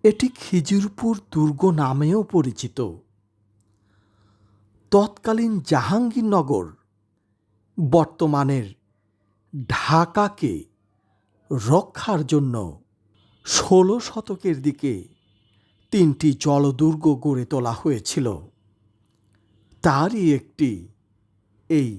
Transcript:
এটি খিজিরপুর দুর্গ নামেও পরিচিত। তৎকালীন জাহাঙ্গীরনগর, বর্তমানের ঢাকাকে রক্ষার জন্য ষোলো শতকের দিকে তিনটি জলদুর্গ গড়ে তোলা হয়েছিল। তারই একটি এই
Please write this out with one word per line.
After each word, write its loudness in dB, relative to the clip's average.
এটি 4
খিজিরপুর -2
দুর্গ 0
নামেও 0
পরিচিত। -4
তৎকালীন 2
জাহাঙ্গীরনগর, 0
বর্তমানের 0
ঢাকাকে 0
রক্ষার -2
জন্য 0
ষোলো 4
শতকের -6
দিকে -4
তিনটি 4
জলদুর্গ 0
গড়ে -2
তোলা -4
হয়েছিল। -2
তারই 2
একটি -4
এই 0